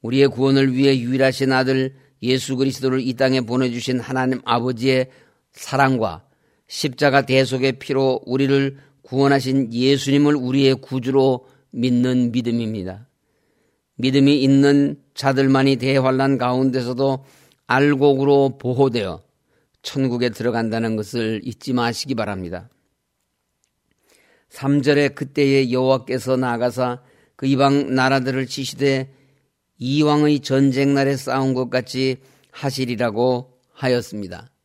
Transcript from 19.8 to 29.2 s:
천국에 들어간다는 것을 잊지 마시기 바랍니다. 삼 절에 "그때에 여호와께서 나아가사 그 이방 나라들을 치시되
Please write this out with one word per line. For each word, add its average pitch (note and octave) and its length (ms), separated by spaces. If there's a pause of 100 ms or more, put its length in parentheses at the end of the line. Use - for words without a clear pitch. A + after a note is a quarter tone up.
천국에 B2 480
들어간다는 A2+ 680
것을 A2 480
잊지 B2 280
마시기 A#2+ 420
바랍니다. F#2+ 540 (1800)
삼 C#3 340
절에 C#3+ 260
"그때에 C3+ 600
여호와께서 C3 680
나아가사 B2 680 (340)
그 C3+ 100
이방 C#3 480
나라들을 C3 520
치시되 C3+ 680 (680)